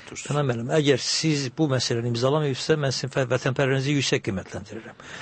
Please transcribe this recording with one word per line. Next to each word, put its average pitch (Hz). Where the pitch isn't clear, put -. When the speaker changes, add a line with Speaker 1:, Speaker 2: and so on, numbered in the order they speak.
Speaker 1:
tutursunuz? -
Speaker 2:
Pənah 143
müəllim, 120
əgər 143
siz 143
bu 160
məsələni 123
imzalamayıbsa, 139
mən 135
sizin 127
fə-, 139
vətənpərvərinizi 135
yüksək 135
qiymətləndirirəm. 104